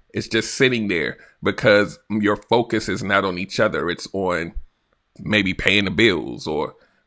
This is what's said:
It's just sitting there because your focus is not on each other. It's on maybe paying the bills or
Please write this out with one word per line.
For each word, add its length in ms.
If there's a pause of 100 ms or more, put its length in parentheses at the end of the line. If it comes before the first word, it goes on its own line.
(140)
It's 140
just 260
sitting 340
there 300 (240)
because 560 (100)
your 280
focus 520
is 140
not 220
on 140
each 220
other. 300
It's 240
on 400 (640)
maybe 360
paying 300
the 60
bills 560
or 280 (320)